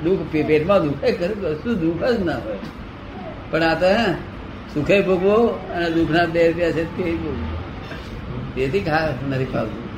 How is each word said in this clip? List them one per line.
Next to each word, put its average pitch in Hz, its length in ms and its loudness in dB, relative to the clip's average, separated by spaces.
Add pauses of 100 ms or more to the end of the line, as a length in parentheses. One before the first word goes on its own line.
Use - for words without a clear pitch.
દુઃખ 175 160 2 (120)
પે-, 151 120 0
પેટમાં 165 400 4
દુખે 147 280 0
ખરું, 190 300 -2
કશું 185 380 -2
દુઃખ 165 240 0
જ 233 200 2
ના 156 100 0
હોય. 110 240 -6 (920)
પણ 160 120 2
આ 165 100 4
તો 160 120 2
હે, 202 260 4 (640)
સુખે 160 280 4
ભોગવો 190 580 4 (160)
અને 170 160 0
દુઃખના 165 340 4
બે 165 220 4
રૂપિયા 165 240 2
છે 165 260 -2
તે 185 60 -2
ભોગવો. 160 540 -4 (960)
તેથી 135 240 0
ખા-, 151 500 0
નથી 131 160 0
ખાવું. 117 520 -4